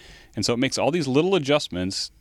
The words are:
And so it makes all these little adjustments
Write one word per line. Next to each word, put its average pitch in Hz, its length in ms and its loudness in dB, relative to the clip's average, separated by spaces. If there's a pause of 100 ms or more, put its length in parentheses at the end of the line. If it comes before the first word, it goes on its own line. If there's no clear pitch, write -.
(360)
And 107 80 -2
so 101 80 0
it 80 60 -2
makes 131 180 -2
all 107 140 2
these 156 180 -2
little 156 260 2
adjustments 131 880 -2